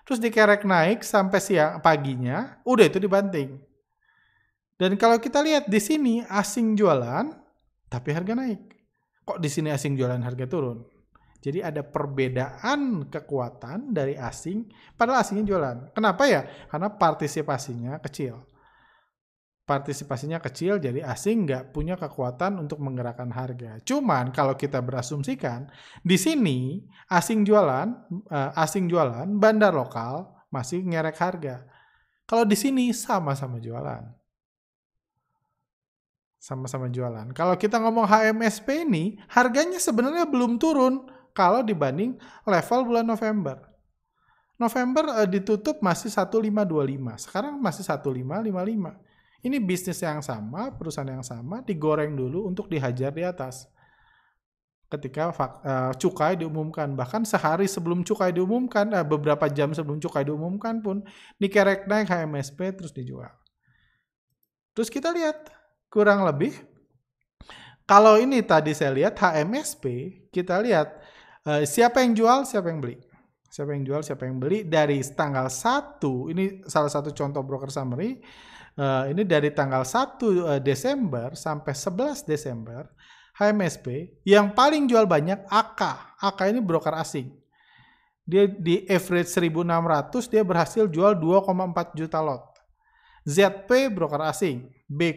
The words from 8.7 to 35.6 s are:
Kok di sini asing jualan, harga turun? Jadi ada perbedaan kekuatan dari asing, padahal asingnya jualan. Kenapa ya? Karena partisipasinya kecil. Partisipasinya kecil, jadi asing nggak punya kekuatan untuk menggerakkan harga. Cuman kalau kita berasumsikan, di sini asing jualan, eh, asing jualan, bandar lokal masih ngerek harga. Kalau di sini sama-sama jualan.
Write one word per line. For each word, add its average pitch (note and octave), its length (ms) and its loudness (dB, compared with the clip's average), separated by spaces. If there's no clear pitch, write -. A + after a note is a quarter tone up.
Kok - 160 -8
di E3 80 -2
sini D3+ 240 -2
asing C#3+ 240 -2
jualan, B2 240 0
harga B2+ 320 -6
turun? A#2+ 320 -4
Jadi D3+ 240 -4
ada D3+ 240 -6
perbedaan C#3+ 1200 -2
kekuatan D3 880 -8
dari C#3 240 -2
asing, E3 480 -8
padahal A#3+ 240 4
asingnya G3+ 320 -2
jualan. C3 400 -4
Kenapa A3 320 2
ya? D#3 240 2
Karena F3 240 -4
partisipasinya C#3+ 1120 -2
kecil. B2+ 400 -10
Partisipasinya C#3+ 800 -6
kecil, E3+ 400 -4
jadi C#3 240 -6
asing G3+ 400 -2
nggak C3 240 -4
punya D3+ 240 -6
kekuatan E3 640 -4
untuk D3 240 -8
menggerakkan B2 480 -6
harga. A#2+ 560 -10
Cuman D#3+ 480 0
kalau C3+ 240 2
kita C#3 240 -2
berasumsikan, C3 880 -6
di F3+ 160 4
sini F3 640 0
asing G3+ 400 2
jualan, F3 400 4
eh, C#3+ 320 -2
asing E3+ 320 0
jualan, D3+ 480 0
bandar G#3+ 320 6
lokal C3 800 -6
masih C#3+ 320 -6
ngerek D#3+ 400 -2
harga. D#3+ 340 -4
Kalau A#3 160 4
di G#3 160 4
sini B3+ 320 2
sama-sama C#3 720 -2
jualan. A#2 400 -8